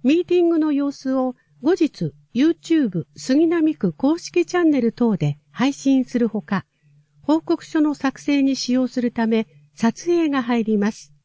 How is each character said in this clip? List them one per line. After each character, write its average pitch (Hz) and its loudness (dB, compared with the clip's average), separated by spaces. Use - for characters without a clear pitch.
ミ 285 2
ー 349 0
テ 349 -2
ィ 349 4
ン 339 2
グ 330 2
の 311 0
様 285 -2
子 262 -6
を 254 -2
後 330 2
日、 185 -2
YouTube 285 0
杉 302 2
並 320 0
区 180 -2
公 302 0
式 - -2
チ 359 -2
ャ 349 2
ン 311 4
ネ 277 2
ル 226 0
等 226 0
で 147 -2
配 269 0
信 262 0
す 247 -6
る 226 0
ほ 208 -6
か、 - -6
報 311 2
告 - -4
書 - -2
の 302 2
作 - -6
成 285 0
に 269 2
使 247 -4
用 254 2
す 247 -4
る 233 -2
た 226 -2
め、 220 0
撮 - -2
影 339 2
が 277 -2
入 233 -2
り 214 0
ま 202 0
す。 - -20